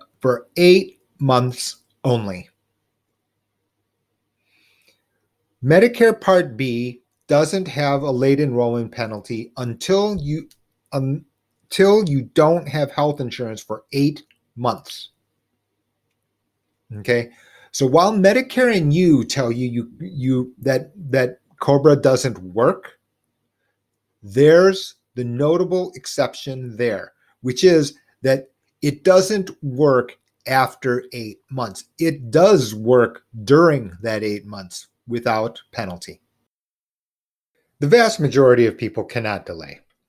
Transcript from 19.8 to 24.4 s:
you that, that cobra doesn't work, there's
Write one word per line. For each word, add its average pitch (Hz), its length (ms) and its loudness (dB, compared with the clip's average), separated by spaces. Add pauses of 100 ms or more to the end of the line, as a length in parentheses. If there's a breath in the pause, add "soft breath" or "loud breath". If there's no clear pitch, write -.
you 131 600 -4
that, 131 320 -4 (180)
that 127 300 -2 (200)
cobra 143 360 4
doesn't 127 440 0
work, 113 600 -4 (1200)
there's 160 760 4 (200)